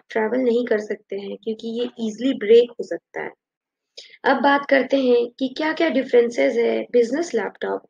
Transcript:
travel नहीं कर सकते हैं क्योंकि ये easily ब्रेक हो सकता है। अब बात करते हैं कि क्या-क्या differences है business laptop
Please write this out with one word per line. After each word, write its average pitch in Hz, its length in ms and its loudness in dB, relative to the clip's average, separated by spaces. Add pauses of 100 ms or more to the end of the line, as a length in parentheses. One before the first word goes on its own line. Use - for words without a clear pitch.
travel 220 300 -2
नहीं 240 280 0
कर 220 120 0
सकते 208 380 -10
हैं 202 200 -10
क्योंकि 220 320 -8
ये 233 160 -6 (160)
easily 226 340 -4
ब्रेक 233 360 6
हो - 140 -10
सकता - 380 -10
है। 151 80 -10 (960)
अब 262 120 2
बात 277 300 0
करते 262 300 2
हैं 247 420 2
कि 269 180 -4
क्या-क्या 311 320 -2
differences 240 680 2
है 226 360 -2
business 247 420 0
laptop 196 560 -6